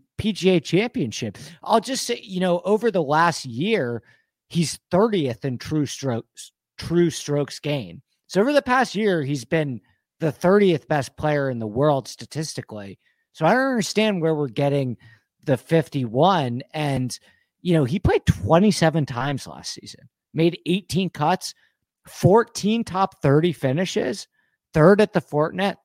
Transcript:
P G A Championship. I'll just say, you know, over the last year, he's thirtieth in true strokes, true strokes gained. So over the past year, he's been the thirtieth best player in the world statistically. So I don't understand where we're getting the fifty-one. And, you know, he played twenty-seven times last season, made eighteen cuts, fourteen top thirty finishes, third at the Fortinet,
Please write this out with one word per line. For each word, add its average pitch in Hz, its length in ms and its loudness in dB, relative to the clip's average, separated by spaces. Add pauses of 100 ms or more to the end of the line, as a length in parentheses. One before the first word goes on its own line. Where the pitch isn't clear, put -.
(180)
P 208 160 -2
G 175 160 0
A 180 100 4
Championship. 165 800 -4 (260)
I'll 220 160 2
just 247 260 -6
say, 240 180 -4
you 190 160 -8
know, 180 260 2
over 214 240 0
the 175 140 0
last 156 420 2
year, 131 560 -2 (480)
he's 165 300 -2 (100)
thirtieth 175 560 0
in 127 140 -4
true 151 260 -2
strokes, - 640 -8 (280)
true 170 320 0
strokes - 480 -6
gained. 135 420 -6 (240)
So 185 160 0
over 262 100 2
the 285 120 2
past 247 320 -2
year, 190 260 0
he's 135 240 -4
been 147 360 -4 (380)
the 156 120 -2
thirtieth 190 560 2
best 147 300 -4
player 147 340 -2
in 120 80 -6
the 110 80 -6
world 135 400 0
statistically. 107 880 -12 (360)
So 160 120 -2
I 185 80 6
don't 262 160 2
understand 208 540 0
where 160 100 2
we're 147 140 -2
getting 139 500 -2 (460)
the 139 120 0
fifty-one. 139 1080 0 (100)
And, 139 420 -4 (460)
you 170 140 2
know, 151 80 4
he 131 160 0
played - 260 2
twenty-seven 160 800 2
times 131 400 -6
last 73 280 -14
season, - 360 -20 (240)
made 165 320 0
eighteen 180 460 -2
cuts, 165 420 -2 (540)
fourteen 220 760 2
top 185 380 -4
thirty 151 320 4
finishes, 180 760 -4 (460)
third 185 280 8
at 208 120 0
the 175 80 0
Fortinet, 170 640 -2